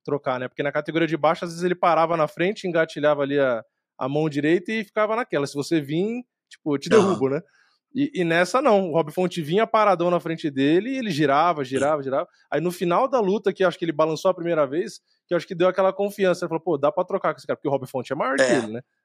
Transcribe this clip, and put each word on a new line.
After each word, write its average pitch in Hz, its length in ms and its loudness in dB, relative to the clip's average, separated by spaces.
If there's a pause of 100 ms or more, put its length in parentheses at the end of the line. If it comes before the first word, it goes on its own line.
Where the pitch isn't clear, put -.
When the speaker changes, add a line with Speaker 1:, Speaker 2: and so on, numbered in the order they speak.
Speaker 1:
trocar, 135 360 -4
né? 127 80 -6
Porque - 160 -6
na 143 80 -4
categoria 160 360 -2
de 151 100 -2
baixo, 160 280 0
às 170 60 -8
vezes 170 120 -10
ele 180 120 0
parava 165 420 2
na 151 100 2
frente, 190 400 -4
engatilhava 151 540 0
ali 139 180 0
a, 123 240 0 (360)
a 131 100 -2
mão 151 180 0
direita 156 440 0
e 220 120 -4
ficava 214 320 -2
naquela. 170 300 -2
"Se - 80 -6
você 143 260 -2
vir, 185 440 -4 (260)
tipo, - 240 -6
eu 139 60 0
te 170 120 -6
Speaker 2:
Aham. 208 120 8
Speaker 1:
derrubo", 151 260 0
né? 147 120 -2 (520)
E, 143 280 -2
e - 20 0
nessa 180 380 2
não, 202 300 4
o - 20 -4
Rob 156 180 0
Fonte 180 300 -2
vinha 180 240 0
paradão 190 460 2
na 175 80 2
frente 165 320 -6
dele 156 400 2
e 262 80 -6
ele 220 100 -4
girava, 151 540 2
girava, 135 400 0
girava. 135 240 -4 (240)
Aí 151 100 -2
no 175 100 -2
final 180 360 0
da 262 120 0
luta, 202 320 0
que 185 120 -2
acho 180 160 0
que 170 60 -6
ele 160 60 -2
balançou 156 380 0
a 180 40 4
primeira 170 340 0
vez, 175 340 -6 (260)
que 175 60 -4
acho 165 140 0
que 190 80 -8
deu 180 120 4
aquela 190 240 2
confiança, 190 540 0
ele 156 40 -4
falou, 160 140 -4
"Pô, 160 140 0
dá 143 140 2
pra 175 120 0
trocar 180 300 -2
com - 60 -20
esse - 80 -20
cara", 131 100 -2
porque - 100 -6
o 139 40 -2
Rob 131 160 -2
Fonte 127 260 -6
é - 20 -6
maior 226 240 -2
Speaker 2:
É. 131 60 4
Speaker 1:
que 123 80 2 (120)
ele, 107 80 -10
né? 123 80 -8 (240)